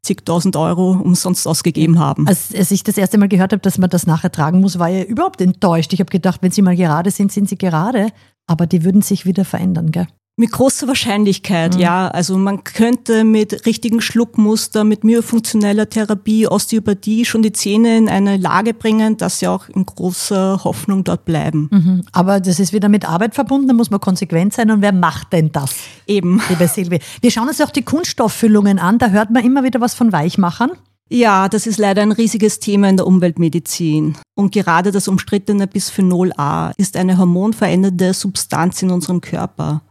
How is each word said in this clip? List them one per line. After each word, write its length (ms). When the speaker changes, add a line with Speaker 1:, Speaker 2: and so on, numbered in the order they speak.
Speaker 1:
zigtausend 520
Euro 380
umsonst 560
ausgegeben 500
haben. 300
Speaker 2:
Als, 260
als 160
ich 140
das 120
erste 220
Mal 100
gehört 240
habe, 80
dass 160
man 140
das 160
nachher 240
tragen 300
muss, 180
war 100
ich 200
überhaupt 320
enttäuscht. 540
Ich 60
habe 100
gedacht, 320
wenn 100
sie 100
mal 140
gerade 340
sind, 220
sind 160
sie 100
gerade. 520
Aber 220
die 160
würden 180
sich 240
wieder 180
verändern, 460
gell? 160
Speaker 1:
Mit 140
großer 340
Wahrscheinlichkeit, 880
Speaker 2:
Mhm. 40
Speaker 1:
ja. 280
Also 280
man 260
könnte 600
mit 400
richtigen 380
Schluckmuster, 800
mit 180
myofunktioneller 840
Therapie, 580
Osteopathie 800
schon 160
die 120
Zähne 440
in 140
eine 260
Lage 380
bringen, 420
dass 220
sie 100
auch 220
in 160
großer 760
Hoffnung 420
dort 200
bleiben. 480
Speaker 2:
Mhm. 300
Aber 280
das 200
ist 140
wieder 160
mit 180
Arbeit 260
verbunden, 340
da 40
muss 180
man 80
konsequent 540
sein. 180
Und 120
wer 100
macht 400
denn 200
das? 220
Speaker 1:
Eben. 440
Speaker 2:
Liebe 180
Silvi. 300
Wir 80
schauen 180
uns 140
auch 80
die 120
Kunststofffüllungen 960
an, 200
da 100
hört 220
man 120
immer 220
wieder 160
was 140
von 180
Weichmachern. 600
Speaker 1:
Ja, 400
das 180
ist 120
leider 240
ein 100
riesiges 480
Thema 300
in 80
der 80
Umweltmedizin. 1120
Und 180
gerade 400
das 160
umstrittene 580
Bisphenol 680
A 400
ist 220
eine 180
hormonverändernde 960
Substanz 680
in 80
unserem 320
Körper. 580